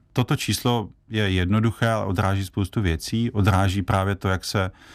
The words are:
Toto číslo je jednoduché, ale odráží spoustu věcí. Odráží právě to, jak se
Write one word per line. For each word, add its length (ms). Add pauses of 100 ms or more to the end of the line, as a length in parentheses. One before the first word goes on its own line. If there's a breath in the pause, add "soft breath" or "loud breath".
(140)
Toto 220
číslo 540 (200)
je 200
jednoduché, 600
ale 160
odráží 400
spoustu 360
věcí. 500
Odráží 500
právě 340
to, 120
jak 180
se 260 (240 loud breath)